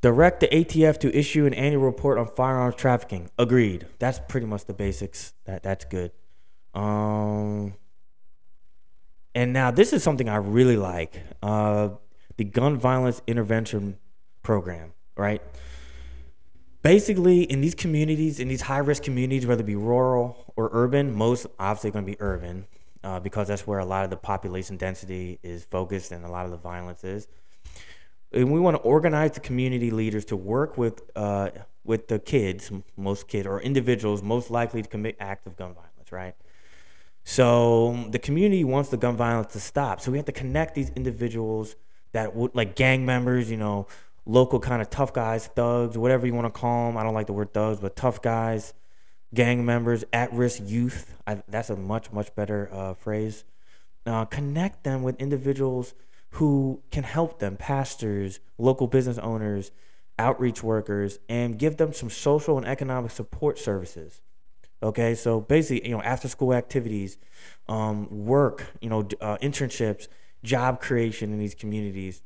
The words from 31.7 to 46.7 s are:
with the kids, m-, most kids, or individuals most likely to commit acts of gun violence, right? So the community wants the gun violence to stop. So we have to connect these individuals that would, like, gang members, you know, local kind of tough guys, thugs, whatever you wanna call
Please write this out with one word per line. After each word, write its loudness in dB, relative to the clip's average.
with 0
the 2
kids, 0
m-, -8
most -4
kids, -2
or -2
individuals 2
most -2
likely 0
to -8
commit -6
acts -8
of -14
gun -10
violence, -18
right? -10
So 6
the 0
community 4
wants 2
the 0
gun 2
violence 2
to -6
stop. -2
So -2
we 2
have -4
to -4
connect -2
these 0
individuals -2
that -2
would, 0
like, 0
gang 4
members, 2
you -4
know, -2
local 6
kind 0
of -6
tough 0
guys, 0
thugs, 2
whatever 4
you 0
wanna 0
call 0